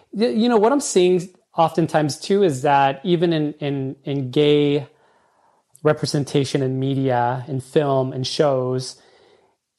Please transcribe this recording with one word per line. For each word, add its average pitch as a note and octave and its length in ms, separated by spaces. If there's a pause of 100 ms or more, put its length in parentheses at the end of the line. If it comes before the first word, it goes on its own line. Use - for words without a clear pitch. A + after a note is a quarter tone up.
(120)
y-, A3 160
you A#3+ 220
know, A#3 80
what A3 160
I'm C#4+ 80
seeing F3+ 480 (260)
oftentimes D#3+ 640
too G3+ 240
is C#3 200
that C#3+ 400
even F3 280
in, D3+ 220
in, C#3 500
in C#3 280
gay D3 560 (960)
representation C#3+ 800
in C3 160
media, C3 680
in C3 120
film, C3+ 540
and B2+ 120
shows, C3 760 (800)